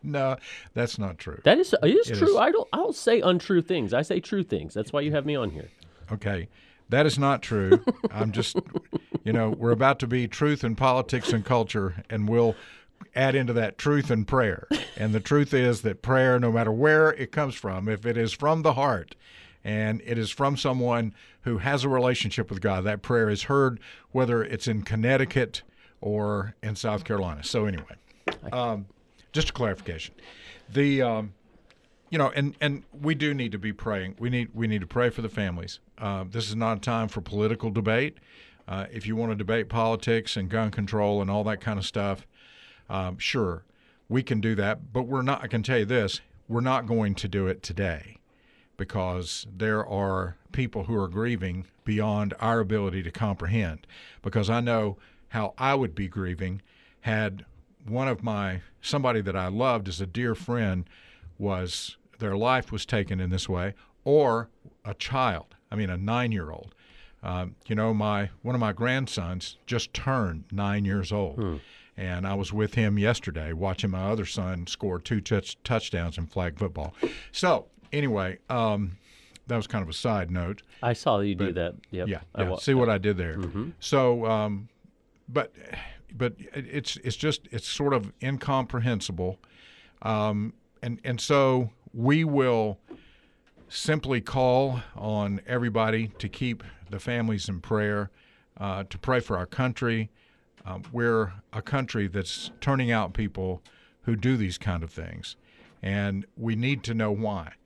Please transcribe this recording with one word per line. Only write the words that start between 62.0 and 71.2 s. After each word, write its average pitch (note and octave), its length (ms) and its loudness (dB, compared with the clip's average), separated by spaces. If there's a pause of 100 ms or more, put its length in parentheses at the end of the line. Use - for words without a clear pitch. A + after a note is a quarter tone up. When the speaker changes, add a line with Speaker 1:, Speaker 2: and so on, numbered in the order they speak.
Speaker 1:
their G2+ 160 -2
life B2 360 2
was G#2+ 140 -6
taken G2 340 0
in F2+ 100 -2
this F#2 180 -2
way, F#2 260 -2 (300)
or B2+ 460 4 (340)
a G#2 100 -8
child, A#2+ 600 -2 (160)
I - 40 -6
mean, G#2 140 -2
a F2+ 80 -2
nine-year-old. G2+ 800 -2 (480)
Um, F2+ 320 -6 (120)
you A2+ 80 0
know, A2 180 2
my, G#2 360 0 (120)
one B2 140 -2
of B2 60 0
my G#2+ 120 0
grandsons A2+ 840 -4 (100)
just - 260 -4
turned G#2 580 -2
nine G2+ 340 0
years G2 260 0
old, G2 240 -2